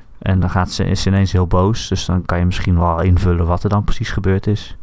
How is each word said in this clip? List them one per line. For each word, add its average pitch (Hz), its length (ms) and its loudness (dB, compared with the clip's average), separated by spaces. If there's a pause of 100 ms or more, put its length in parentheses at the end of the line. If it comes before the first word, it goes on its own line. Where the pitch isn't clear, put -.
(200)
En 95 200 0
dan 90 100 0
gaat 92 220 -2
ze, - 140 -4
is 90 160 0
ze - 80 0
ineens 98 220 2
heel 92 160 2
boos. 95 400 2
Dus - 180 -4
dan 87 200 -2
kan 87 140 -2
je 87 60 2
misschien 90 340 0
wel 85 220 0
invullen 87 440 2
wat 87 180 0
er 101 60 0
dan 101 140 0
precies - 280 0
gebeurd 98 360 0
is. - 360 -4